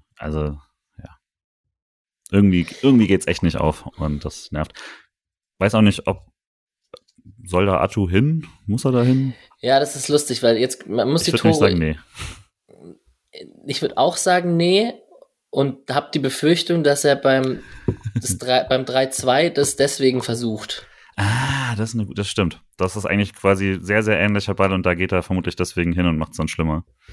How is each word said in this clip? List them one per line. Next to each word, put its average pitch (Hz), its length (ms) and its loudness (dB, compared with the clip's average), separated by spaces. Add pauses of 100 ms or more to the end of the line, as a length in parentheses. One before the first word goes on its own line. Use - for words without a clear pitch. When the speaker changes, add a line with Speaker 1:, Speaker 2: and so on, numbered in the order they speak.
(160)
Speaker 1:
also, 76 420 -6 (400)
ja. - 180 -20 (1120)
Irgendwie, 95 360 4 (160)
irgendwie 123 260 6
geht's 92 180 2
echt - 160 -2
nicht 85 160 0
auf - 280 -2 (120)
und 73 260 -4
das - 280 -12
nervt. 76 200 -6 (840)
Weiß 101 160 2
auch 110 80 6
nicht, 101 240 4
ob, - 200 -4 (1160)
soll 92 220 0
da 95 140 2
Atu 95 280 0
hin? 143 380 0 (200)
Muss 104 200 -2
er 131 60 2
da 123 100 2
hin? 131 320 2 (260)
Speaker 2:
Ja, 135 200 2
das 147 160 -2
ist 131 120 -8
lustig, 147 340 0
weil 117 140 4
jetzt, 127 300 -4
man 117 240 0
muss 165 120 0
Speaker 1:
Ich - 40 -4
Speaker 2:
die 170 80 0
Speaker 1:
würd - 100 0
nicht 160 140 4
Speaker 2:
Tore 101 120 4
Speaker 1:
sagen, 90 80 0
nee. 78 200 -2 (1700)
Speaker 2:
Ich - 160 -6
würd - 140 -4
auch 175 200 2
sagen, 175 400 2
nee. 190 360 2 (600)
Und 135 380 -2
hab 139 220 -2
die 151 80 -2
Befürchtung, 160 640 0
dass 143 200 2
er 143 120 4
beim, 131 440 0 (260)
Speaker 1:
<laughs> - 280 -6
Speaker 2:
das 98 240 -4
drei, 127 260 0
beim 131 200 0
drei 131 220 0
zwei 135 440 0
das - 240 0
deswegen 131 480 0
versucht. 117 640 -6 (300)
Speaker 1:
Ah, 123 600 -2
das 110 140 -4
ist 117 60 -10
eine 107 100 -2
gu-, - 80 -14
das 101 140 -4
stimmt. - 340 -2 (140)
Das 92 180 -2
ist 104 100 -6
eigentlich 101 300 -2
quasi 98 460 2
sehr, 104 240 0
sehr 104 160 2
ähnlicher 101 340 0
Ball 98 180 2
und 92 140 0
da 90 80 2
geht 87 160 -2
er 90 140 0
vermutlich 90 320 -4
deswegen 87 360 -2
hin 87 140 4
und 80 120 2
macht's - 180 -6
dann 80 100 -2
schlimmer. 80 380 -4 (280)